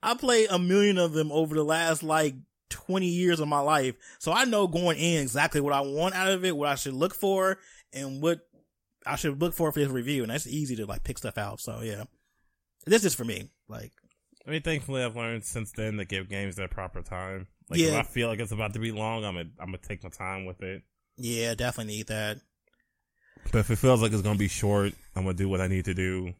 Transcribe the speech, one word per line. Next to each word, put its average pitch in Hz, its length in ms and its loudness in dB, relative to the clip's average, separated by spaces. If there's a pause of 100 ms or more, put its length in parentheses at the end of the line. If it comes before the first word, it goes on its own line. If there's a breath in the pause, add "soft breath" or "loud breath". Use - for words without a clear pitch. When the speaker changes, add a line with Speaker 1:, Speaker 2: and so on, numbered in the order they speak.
Speaker 1:
I 233 120 2
play 240 320 6
a 185 120 2
million 190 380 6
of 170 160 4
them 156 180 0
over 156 240 2
the 156 80 4
last, 160 400 2
like, 156 320 2 (340)
twenty 185 400 -2
years 175 320 4
of 147 80 0
my 147 100 2
life. 139 360 4 (240 loud breath)
So 160 120 -2
I 233 140 4
know 214 200 4
going 170 320 2
in 165 240 2
exactly 139 380 2
what 143 140 2
I 139 80 4
want 156 340 0
out 190 160 2
of 185 140 0
it, 180 100 2
what 147 140 0
I 143 60 2
should 135 180 -6
look 151 200 0
for, 190 440 2 (340 loud breath)
and 135 300 -8
what 165 260 2 (580)
I 139 120 -4
should 143 240 -2
look 170 120 0
for 165 200 0
for 151 60 -2
this 143 100 2
review. 131 340 -2
And 110 80 -4
that's 147 160 -4
easy 139 300 -4
to, 110 80 -4
like, 98 180 -6
pick 135 140 -4
stuff - 200 -8
out. 104 220 -6
So, 113 240 -10
yeah. 107 220 -8 (800)
This 208 180 6
is 175 100 2
for 120 120 -6
me. 101 240 -6 (180)
Like, 107 240 -12 (560)
Speaker 2:
I - 40 -8
mean, 156 100 -4
thankfully, 135 420 -2
I've 117 140 -4
learned 117 260 -4
since 110 300 -8
then 107 240 -4
to 98 80 -4
give 95 240 -4
games 98 260 -4
their 95 140 -6
proper 92 320 -8
time. 95 460 -8 (220)
Like, 165 120 2
if 160 100 4
Speaker 1:
Yeah. 139 80 0
Speaker 2:
I 110 40 -2
feel 117 260 -2
like 110 100 -4
it's 110 140 -6
about 107 220 -4
to 110 40 -6
be 113 140 -4
long, 110 320 -4
I'm 98 100 -6
gonna, 85 140 -8 (100)
I'm 90 60 -12
gonna 92 140 -10
take - 260 -10
my 90 40 -12
time 95 360 -8
with 92 180 -12
it. 92 180 -10 (360)
Speaker 1:
Yeah, 117 380 -4
definitely 110 420 -6
need 107 100 -10
that. 107 300 -4 (1120 soft breath)
Speaker 2:
But 117 80 4
if 101 120 2
it 110 80 2
feels 127 220 6
like 110 120 4
it's 104 80 0
gonna 104 180 0
be 101 80 2
short, 101 460 2 (200)
I'm 95 120 -2
gonna 95 100 -2
do 95 140 0
what 92 100 0
I 92 80 0
need 92 180 0
to 95 80 -2
do. 92 460 -2